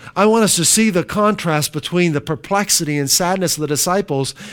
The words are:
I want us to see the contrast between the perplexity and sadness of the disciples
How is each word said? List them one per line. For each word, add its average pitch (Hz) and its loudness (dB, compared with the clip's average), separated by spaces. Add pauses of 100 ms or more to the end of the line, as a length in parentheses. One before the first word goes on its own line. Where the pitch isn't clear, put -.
(140)
I 190 4
want 220 4
us 190 2
to 170 0
see 220 2
the 180 2
contrast 165 0
between 170 0
the 147 -2
perplexity 165 -2
and 139 -2
sadness 185 0
of 151 -6
the 151 0
disciples 147 -2 (200)